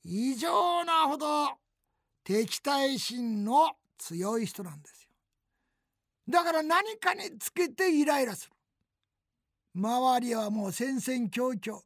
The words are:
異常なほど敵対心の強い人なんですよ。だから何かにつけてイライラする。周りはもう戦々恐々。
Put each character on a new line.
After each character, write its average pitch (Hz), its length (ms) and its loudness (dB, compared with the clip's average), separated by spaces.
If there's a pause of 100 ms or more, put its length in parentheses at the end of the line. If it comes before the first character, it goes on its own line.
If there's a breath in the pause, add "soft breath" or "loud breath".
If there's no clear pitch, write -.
異 214 320 -2
常 339 500 2
な 330 220 4
ほ 285 100 0
ど 302 100 -4 (960)
敵 208 340 0
対 277 400 0
心 226 460 -4
の 285 260 4 (280)
強 185 400 -4
い 226 80 0
人 - 180 -10
な 165 100 -12
ん 147 80 -18
で 147 60 -20
す - 160 -20
よ。 - 60 -20 (1200)
だ 339 140 4
か 339 100 0
ら 320 100 2
何 381 360 0
か 370 160 0
に 392 240 -10
つ - 140 -8
け 349 160 0
て 370 260 2
イ 294 100 4
ラ 294 160 2
イ 254 60 2
ラ 208 80 -6
す - 140 -14
る。 - 40 -20 (1200)
周 247 520 2
り 233 80 -2
は 214 160 -2
も 208 180 -2
う 185 40 -6
戦 262 280 -2
々 247 280 -2
恐 247 240 -2 (180)
々。 - 160 -12